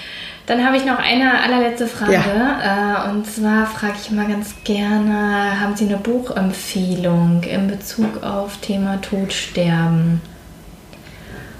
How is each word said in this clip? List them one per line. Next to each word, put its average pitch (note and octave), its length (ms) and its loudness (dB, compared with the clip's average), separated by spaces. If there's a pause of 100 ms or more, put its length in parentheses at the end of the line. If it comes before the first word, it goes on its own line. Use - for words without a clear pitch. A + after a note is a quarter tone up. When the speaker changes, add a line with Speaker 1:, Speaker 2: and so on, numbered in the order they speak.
(460)
Speaker 1:
Dann B3 200 2
habe C4+ 100 4
ich C4+ 80 2
noch C4 160 0
eine B3+ 420 4
allerletzte A#3+ 460 2
Frage. G#3+ 260 0
Speaker 2:
Ja. G#3 920 0
Speaker 1:
Äh, G3+ 40 -2
und G#3 140 -2
zwar G#3+ 400 2
frage G#3 360 -4
ich - 100 -8
immer G#3 140 0
ganz G#3 280 -2 (120)
gerne: G#3 960 2
Haben G3+ 160 0
Sie A3 80 2
eine G3+ 120 0
Buchempfehlung F#3 1500 0
in G3 240 0
Bezug G#3+ 560 -2
auf G3+ 340 -4
Thema G3 440 -2
Tod, G3 300 -4
Sterben? E3 880 2 (1400)